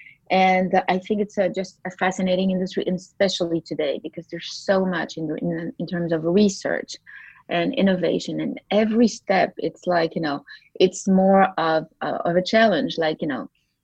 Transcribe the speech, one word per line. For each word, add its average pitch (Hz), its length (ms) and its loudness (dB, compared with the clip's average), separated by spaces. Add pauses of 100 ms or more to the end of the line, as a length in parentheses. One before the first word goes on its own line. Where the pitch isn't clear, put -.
(300)
And 185 580 4
I 185 100 2
think 202 220 -2
it's 202 180 -6
a, 190 100 2
just 190 360 -8
a 185 60 -8
fascinating 185 600 0
industry, 185 340 -4
and 185 100 0
especially 170 680 -2
today, 151 380 -4
because - 280 -14
there's - 240 -12
so 190 340 0
much 175 300 -4
in, 160 220 -6
in, 170 380 -6
in 170 120 -8
terms 170 240 -4
of 160 100 0
research 190 720 0 (520)
and 175 260 -2
innovation, 170 680 0
and - 200 -6 (100)
every 220 380 2
step, - 500 -2
it's - 300 -8
like, 165 260 0
you 170 80 -4
know, 143 220 -4 (340)
it's - 300 2
more 190 400 6 (100)
of, 160 300 0 (120)
uh, 147 240 -4
of 170 120 0
a 185 60 4
challenge. 190 540 2
Like, 160 240 -2
you 165 80 -4
know, - 220 -6 (340)